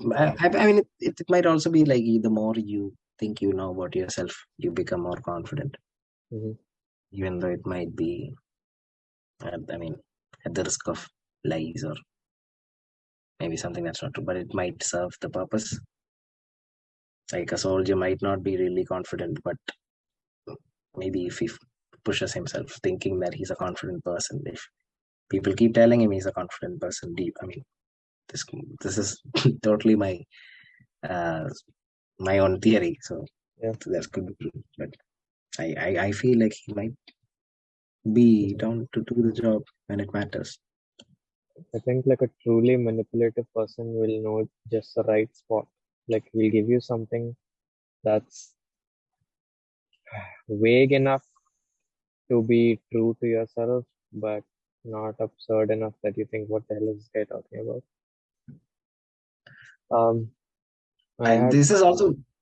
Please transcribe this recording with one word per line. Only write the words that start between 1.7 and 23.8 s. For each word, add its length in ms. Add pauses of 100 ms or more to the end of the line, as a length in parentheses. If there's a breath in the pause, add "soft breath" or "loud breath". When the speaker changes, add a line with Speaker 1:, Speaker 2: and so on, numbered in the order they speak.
Speaker 1:
be 160
like, 180 (180)
the 80
more 260
you 360 (260)
think 220
you 140
know 160
about 240
yourself, 380 (260)
you 140
become 280
more 240
confident. 500 (580)
Speaker 2:
Mm-hmm. 200 (600)
Speaker 1:
Even 260
though 100
it 160
might 320
be, 380 (1080)
uh, 140 (160)
I 60
mean, 180 (480)
at 100
the 100
risk 240
of 180 (380)
lies 420
or 80 (1500)
maybe 160
something 280
that's 180
not 120
true, 100
but 120
it 160
might 300
serve 380
the 100
purpose. 480 (1500)
Like, 200
a 60
soldier 380
might 240
not 220
be 160
really 260
confident, 600
but 120 (1400)
maybe 300
if 120
he 80
f-, 120 (460)
pushes 300
himself, 360 (120)
thinking 380
that 120
he's 180
a 60
confident 480